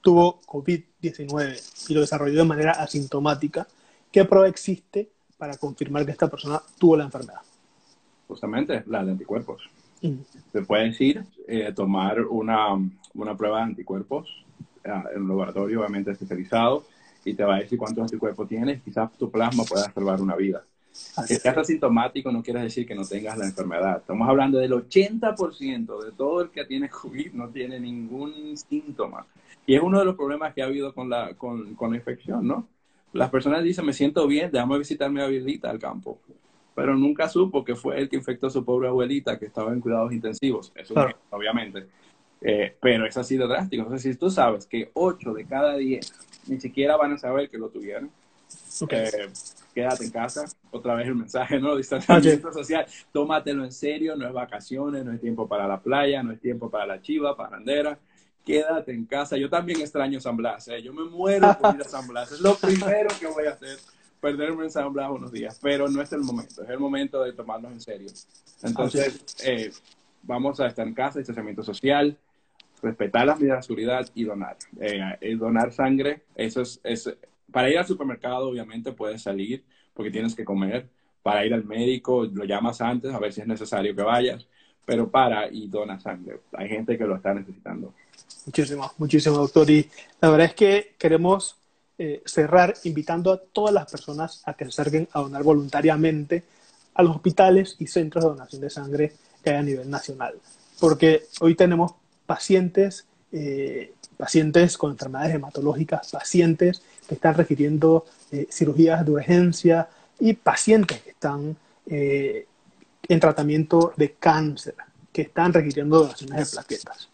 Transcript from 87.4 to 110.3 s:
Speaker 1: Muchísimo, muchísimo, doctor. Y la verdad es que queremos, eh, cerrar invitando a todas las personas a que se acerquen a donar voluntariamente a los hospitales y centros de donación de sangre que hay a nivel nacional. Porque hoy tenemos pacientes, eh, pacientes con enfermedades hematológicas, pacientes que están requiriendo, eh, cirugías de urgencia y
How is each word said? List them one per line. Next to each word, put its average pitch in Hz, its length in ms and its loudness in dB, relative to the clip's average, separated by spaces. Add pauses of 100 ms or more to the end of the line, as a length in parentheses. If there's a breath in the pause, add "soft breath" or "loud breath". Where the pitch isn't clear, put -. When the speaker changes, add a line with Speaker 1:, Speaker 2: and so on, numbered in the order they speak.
Speaker 1:
Muchísimo, 143 540 -4
muchísimo, 151 400 4
doctor. 143 320 6
Y 151 180 6 (320 loud breath)
la 165 100 8
verdad 156 180 8
es - 60 -4
que 202 440 4
queremos, 170 580 2 (420)
eh, 151 280 -6
cerrar 175 480 6 (100)
invitando 170 480 0
a 185 80 0
todas 214 320 0
las 180 180 0
personas 151 560 -10
a 147 80 -6
que - 120 -8
se 127 40 -12
acerquen 151 420 0
a 147 80 -2
donar 139 220 -6
voluntariamente 151 1000 0 (500 soft breath)
a - 80 4
los 165 140 4
hospitales 190 640 4
y 160 80 -6
centros 165 360 0
de 160 80 4
donación 135 300 -12
de 143 100 -8
sangre 147 420 -4 (300 soft breath)
que 160 80 2
hay 143 60 2
a 143 60 0
nivel 135 280 -4
nacional. 135 440 -8 (440)
Porque 156 440 6 (180)
hoy 165 140 6
tenemos 175 400 4 (320)
pacientes, 185 800 2 (260)
eh, 139 600 -6 (240)
pacientes 165 640 4
con 147 140 -2
enfermedades 135 420 -4
hematológicas, 147 760 -2
pacientes 175 720 4 (260 soft breath)
que - 60 -4
están 160 200 4
requiriendo, 156 720 4 (260 soft breath)
eh, 143 200 -4
cirugías 160 540 6
de 151 80 2
urgencia 165 760 4 (320 soft breath)
y 220 140 6